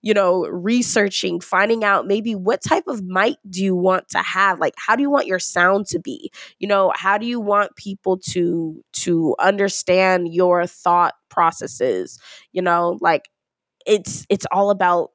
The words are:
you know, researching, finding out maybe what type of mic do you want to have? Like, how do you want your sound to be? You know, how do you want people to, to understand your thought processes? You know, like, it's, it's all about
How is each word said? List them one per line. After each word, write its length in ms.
you 140
know, 320
researching, 920
finding 460
out 220
maybe 280
what 280
type 240
of 180
mic 320
do 120
you 140
want 320
to 120
have? 380
Like, 200
how 180
do 60
you 80
want 160
your 120
sound 500
to 100
be? 320
You 60
know, 300
how 220
do 80
you 140
want 360
people 400
to, 520
to 440
understand 920
your 340
thought 460
processes? 880
You 100
know, 400
like, 260
it's, 440
it's 200
all 200
about 440